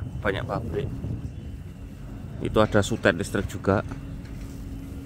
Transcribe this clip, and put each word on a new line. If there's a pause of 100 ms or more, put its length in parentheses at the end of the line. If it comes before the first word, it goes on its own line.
(200)
banyak
pabrik. (1600)
Itu
ada
sutet
listrik
juga. (1300)